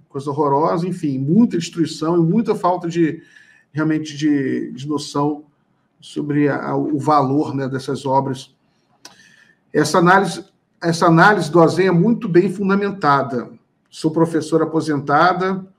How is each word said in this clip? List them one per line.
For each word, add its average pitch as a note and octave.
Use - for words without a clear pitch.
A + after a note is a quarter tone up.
Coisa C#3
horrorosa, D#3
enfim, D3+
muita F3+
destruição E3
e E3+
muita G3+
falta F3
de, E3
realmente D#3
de, C3
de C3
noção D3
sobre D3
a, C3+
a, C#3
o C#3+
valor, C#3
né, C3+
dessas C3
obras. C3+
Essa D3
análise, F3+
essa E3+
análise E3+
do E3+
Azen E3
é F#3
muito A3
bem F3+
fundamentada. E3
Sou -
professora D#3+
aposentada, D#3+